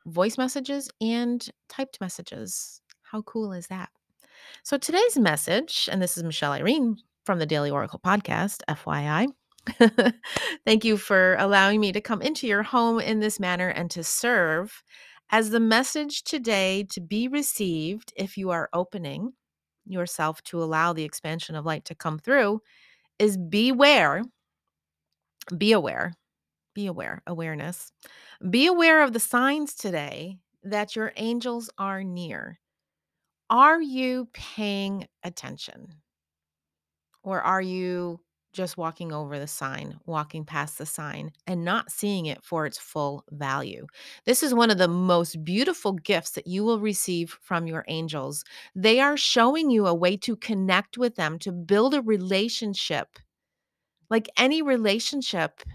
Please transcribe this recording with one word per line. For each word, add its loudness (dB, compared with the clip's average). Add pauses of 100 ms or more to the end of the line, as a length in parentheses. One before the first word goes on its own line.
voice 0
messages -4 (100)
and -2 (220)
typed -8
messages. -12 (200)
How -12
cool -6
is -12
that? -12 (760)
So -2
today's 2
message, 2
and 0
this 0
is -6
Michelle -2
Irene 2 (280)
from 0
the 0
Daily 0
Oracle -4
Podcast, -2
F -6
Y 0 (520)
I. 6 (240)
<laughs> -6
Thank 4
you 4
for 4
allowing 6
me 2
to -2
come -4
into -4
your 2
home 2
in 0
this -2
manner 0
and -4
to -8
serve. 0 (480)
As 4
the 2
message 0
today 0
to -10
be -4
received, -4
if -8
you -4
are -2
opening -6 (520)
yourself -4
to -6
allow 0
the -4
expansion -8
of -6
light -4
to -14
come -6
through, 2 (580)
is 2
beware, 4 (1300)
be 4
aware, 0 (600)
be -6
aware, -8
awareness. -8 (580)
Be 6
aware 8
of 2
the -2
signs 0
today -8 (260)
that -6
your -4
angels -4
are -6
near. -10 (880)
Are 8
you -2
paying -6 (160)
attention? -14 (1300)
Or -4
are 2
you -4 (320)
just -6
walking -6
over -8
the -8
sign, -10
walking -6
past -8
the -12
sign, -10 (160)
and -4
not -2
seeing -4
it -8
for -4
its -8
full -6
value? -8 (380)
This 2
is 2
one 6
of 4
the 6
most 2
beautiful 0
gifts -2
that -10
you -2
will 2
receive -2
from -4
your -8
angels. -6 (320)
They 6
are 4
showing 4
you 4
a 4
way 2
to -4
connect 0
with 0
them, -2
to -8
build 2
a 2
relationship. -2 (880)
Like 0
any 4
relationship, 0 (140)